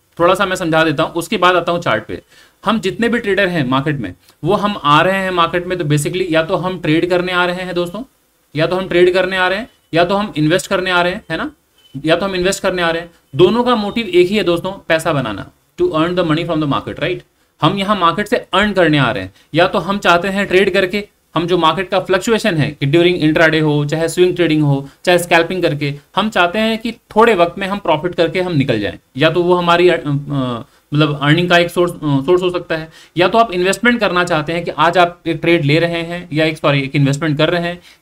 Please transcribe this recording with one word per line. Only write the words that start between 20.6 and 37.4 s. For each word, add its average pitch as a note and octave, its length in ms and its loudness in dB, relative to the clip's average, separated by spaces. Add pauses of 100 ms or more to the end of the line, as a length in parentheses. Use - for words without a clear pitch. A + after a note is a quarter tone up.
करके, G3 340 -2 (280)
हम E3+ 120 -2
जो F3+ 100 0
मार्केट E3 320 0
का G3 100 0
फ्लक्चुएशन G3 560 0
है B2+ 160 0
कि C#3 200 -4
during F3 320 4
intraday D#3 380 4
हो, D3 240 0
चाहे D#3+ 240 -2
स्विंग F3+ 260 2
ट्रेडिंग D#3 280 2
हो, C#3 260 0 (160)
चाहे F3 140 4
स्कैल्पिंग F3 420 0
करके, D3 320 -2 (220)
हम G#3 140 0
चाहते F#3+ 300 0
हैं A3 180 0
कि A3+ 140 -6
थोड़े A3+ 420 2
वक्त E3+ 260 0
में G3 80 -6
हम G3 100 -6
प्रॉफिट E3+ 380 -2
करके E3+ 260 0
हम F3+ 100 -4
निकल B2+ 280 0
जाएं, F2+ 180 -6 (200)
या D3+ 120 2
तो F3 140 2
वो F3 100 2
हमारी, F3 360 4
अ, E3 60 4
अ, C#3 680 -4 (300)
मतलब D3 280 2
अर्निंग E3 280 2
का F3 80 4
एक F3 120 2
सोर्स, F3 220 0
अ, - 120 -12
सोर्स D3+ 380 2
हो F#3 80 0
सकता F3 260 -4
है, D#3 140 -8 (280)
या F3+ 100 4
तो F#3+ 100 0
आप A3+ 140 4
इन्वेस्टमेंट F#3+ 480 0
करना F3+ 240 0
चाहते E3 300 -2
हैं F3 100 -4
कि F3 80 -6
आज E3 260 2
आप F3 300 2
एक D#3+ 140 -2
ट्रेड E3 240 2
ले D3 140 2
रहे E3+ 220 -2
हैं F3 320 -10
या D#3 120 0
एक, D#3 120 -2
सॉरी, C#3+ 240 0
एक C3+ 140 -6
इन्वेस्टमेंट C#3+ 420 0
कर D#3 120 2